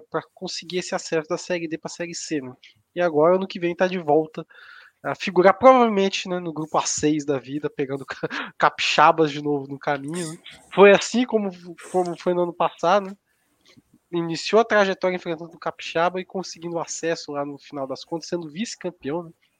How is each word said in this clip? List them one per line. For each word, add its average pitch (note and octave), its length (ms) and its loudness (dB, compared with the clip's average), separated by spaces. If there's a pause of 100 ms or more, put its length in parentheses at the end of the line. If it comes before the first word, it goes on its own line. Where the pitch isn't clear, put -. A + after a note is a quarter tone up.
pra D#3+ 120 -4 (120)
conseguir F3 440 -8
esse F3+ 160 -4
acesso D#3+ 340 -2
da F3 100 -2
Série E3+ 300 -4
D D#3 100 -6
pra D#3+ 120 -10
Série E3+ 240 -10
C, D#3 280 -4
né? B2+ 120 -12 (420)
E F3 60 -2
agora, E3 340 6
ano F#3+ 120 0
que F#3+ 120 -12
vem, E3+ 160 -2
tá F#3 120 2
de F#3 120 -2
volta D#3+ 460 0 (560)
a C#3 140 -4
figurar F#3 420 2
provavelmente, A3+ 720 4
né, F3+ 120 -4
no F3 120 -8
grupo D#3 260 -4
A D3 80 0
seis D3+ 380 0
da C#3+ 160 -2
vida, C#3+ 300 -8
pegando C3+ 360 -8
ca-, - 220 -10
<laughs> A#3 300 -10
capixabas D#3+ 760 4
de D3 100 -8
novo D3 260 -2
no C#3 120 -12
caminho, D3+ 480 -6
né? D#3+ 100 -12 (360)
Foi G3+ 180 10
assim A3+ 340 4
como, G#3+ 240 -2 (420)
como F3+ 280 -2
foi F3+ 140 0
no F3 100 2
ano E3+ 100 -4
passado, F3 540 0
né? G3 100 -14 (920)
Iniciou E3+ 480 0
a A#3 60 4
trajetória F#3+ 500 2
enfrentando E3+ 400 -8
o - 40 -20
capixaba F3 600 -4
e F#3 60 -10
conseguindo E3+ 540 -8
acesso D#3+ 520 -6
lá C#3+ 140 -4
no C#3+ 120 -12
final C3+ 300 -10
das C3 160 -10
contas, E3 240 -8
sendo E3+ 220 -6
vice-campeão, E3+ 720 -8
né, E3 80 -16 (280)